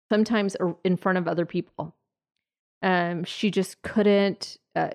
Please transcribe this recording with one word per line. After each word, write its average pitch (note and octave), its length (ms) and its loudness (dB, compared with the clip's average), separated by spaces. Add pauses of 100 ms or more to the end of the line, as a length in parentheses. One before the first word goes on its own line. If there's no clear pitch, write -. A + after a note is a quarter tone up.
(100)
sometimes G#3+ 460 2
ar-, F3 280 -2
in F#3 120 2
front F#3 200 0
of F3 100 -2
other E3+ 200 -2
people. - 500 -8 (840)
Um, F3 420 0
she - 260 -2
just F#3 320 -2
couldn't, G3+ 760 2 (180)
uh, D#3+ 180 -2